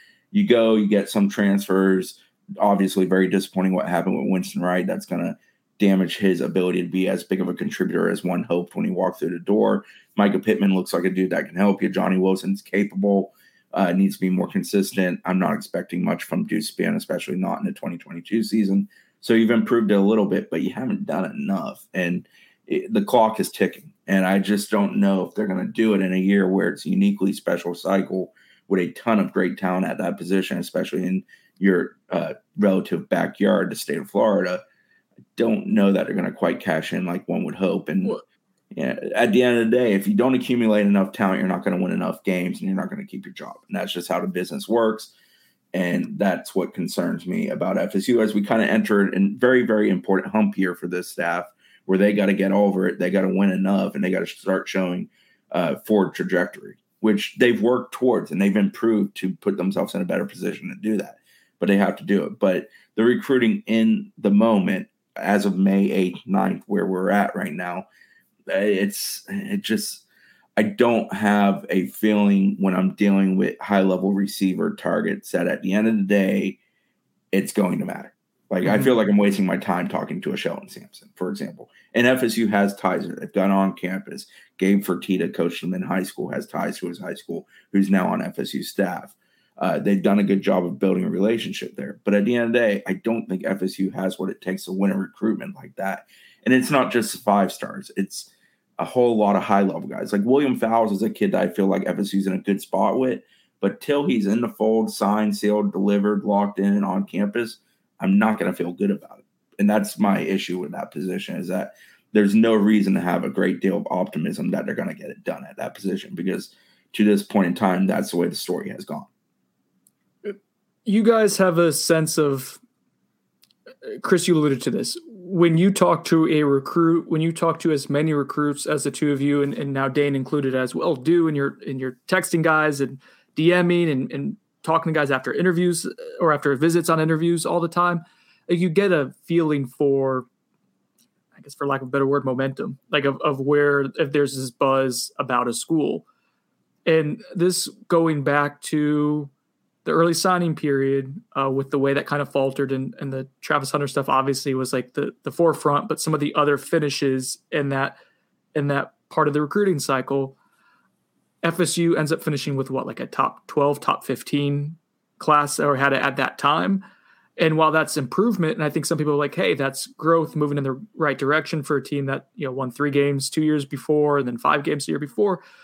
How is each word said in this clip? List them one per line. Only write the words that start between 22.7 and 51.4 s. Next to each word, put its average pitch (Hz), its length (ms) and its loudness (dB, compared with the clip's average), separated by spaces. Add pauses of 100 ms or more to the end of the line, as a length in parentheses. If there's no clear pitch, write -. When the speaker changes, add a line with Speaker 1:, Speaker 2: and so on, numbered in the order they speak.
Speaker 1:
the 101 100 2
clock 110 380 2
is - 100 -4
ticking. - 400 -4 (160)
And 95 180 2
I 98 140 2
just 101 320 -2
don't 101 260 0
know 95 300 2
if - 80 -14
they're 107 120 -2
gonna 95 200 -4
do 110 260 2
it 98 80 2
in 92 120 0
a 95 40 0
year 95 300 4
where 92 220 2
it's - 160 -8
a - 40 -6
uniquely 98 440 2
special 87 420 -2
cycle 92 580 -2 (360)
with 95 100 2
a 90 140 -2
ton 110 260 0
of 98 140 -2
great 90 240 0
talent 92 280 -2
at - 120 -6
that 90 200 -4
position, 90 400 -2
especially - 480 -4
in 92 180 -2 (360)
your, 92 380 2 (140)
uh, 80 220 -4 (240)
relative 95 520 0
backyard, 92 640 0
the - 40 -10
state - 220 -6
of 76 120 -10
Florida. 98 520 0 (560)
I - 60 -20 (120)
don't 110 320 0
know 101 240 4
that 92 140 2
they're - 100 -4
gonna - 160 -2
quite 85 280 -2
cash 82 340 -4
in 90 120 -2
like 90 220 -6
one 92 160 -2
would 78 120 -6
hope. 92 340 0
And 95 180 0
Speaker 2:
Well, - 140 -4 (540)
Speaker 1:
yeah, - 240 -4 (160)
at 113 160 2
the 120 100 4
end 123 180 4
of 113 60 2
the 113 120 2
day, 120 160 2
if 98 140 0
you 104 60 2
don't 127 220 2
accumulate 113 500 2
enough 98 280 4
talent, 95 260 0
you're 98 80 -2
not 90 160 -2
gonna 92 180 -2
win 90 120 -2
enough 92 300 -4
games 90 360 -2
and 95 80 -6
you're 95 100 -2
not - 140 -6
gonna - 140 -10
keep - 200 -14
your - 80 -18
job. - 220 -16 (120)
And - 80 -10
that's 90 180 -6
just 87 160 -8
how 87 100 0
the 95 80 -4
business 90 420 -6
works. 110 440 0 (600)
And 87 460 -2
that's 92 340 -2
what 90 200 -2
concerns - 520 -4
me 90 240 -4
about 95 280 -2
F - 180 -2
S 101 120 -2
U 117 140 4
as 107 140 0
we 104 80 0
kinda 113 220 0
enter 101 420 2
a 98 300 2
very, 123 280 4
very 107 240 2
important 95 420 0
hump 104 260 0
year 92 180 0
for 87 120 -10
this 90 200 -6
staff 85 380 -4 (400)